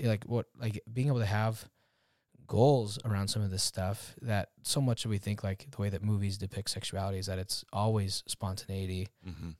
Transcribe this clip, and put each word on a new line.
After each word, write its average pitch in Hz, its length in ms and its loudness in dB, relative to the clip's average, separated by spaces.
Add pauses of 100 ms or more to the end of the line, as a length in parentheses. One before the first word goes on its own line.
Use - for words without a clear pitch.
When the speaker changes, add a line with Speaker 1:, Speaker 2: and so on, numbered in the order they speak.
Speaker 1:
Like, 110 220 2
what, 117 220 -2 (120)
like, 110 240 -4 (100)
being 127 160 2
able 127 120 4
to 107 60 2
have 110 420 0 (800)
goals 113 580 6
around 101 240 2
some 107 140 0
of 98 80 0
this 92 120 0
stuff - 600 -2
that 104 280 0 (120)
so - 180 0
much 127 240 2
of 113 60 0
we 101 80 2
think, 101 260 -2
like, 98 260 -4
the - 100 -6
way 101 100 2
that 98 120 -2
movies 101 360 2
depict 101 320 -4
sexuality 98 480 -2
is 92 80 -6
that 92 120 -2
it's - 340 -6
always 101 540 0
spontaneity. 92 800 -4 (180)
Speaker 2:
Mm-hmm. 85 340 -10